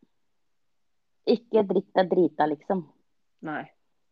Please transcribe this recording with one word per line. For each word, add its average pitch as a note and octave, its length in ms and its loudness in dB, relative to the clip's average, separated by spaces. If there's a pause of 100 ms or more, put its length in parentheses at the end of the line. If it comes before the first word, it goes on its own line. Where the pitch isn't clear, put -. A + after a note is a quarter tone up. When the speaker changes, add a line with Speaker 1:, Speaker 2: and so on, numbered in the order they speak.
(1300)
Speaker 1:
Ikke - 400 0
drikk F#3+ 280 -2
deg F#3 160 2
drita, E3+ 360 2
liksom. D#3+ 360 -4 (600)
Speaker 2:
Nei. D3+ 200 -8 (500)